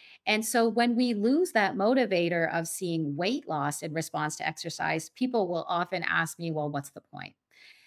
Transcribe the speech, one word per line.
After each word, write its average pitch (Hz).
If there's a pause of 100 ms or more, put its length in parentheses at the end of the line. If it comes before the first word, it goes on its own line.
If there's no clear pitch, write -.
(280)
And 214
so 233
when 233
we 240
lose 269
that 202
motivator 190
of 165
seeing 160
weight 196
loss 147
in 160
response 151
to -
exercise, 160
people 240
will 170
often 175
ask 165
me, 170
"Well, 151
what's 143
the -
point?" - (520)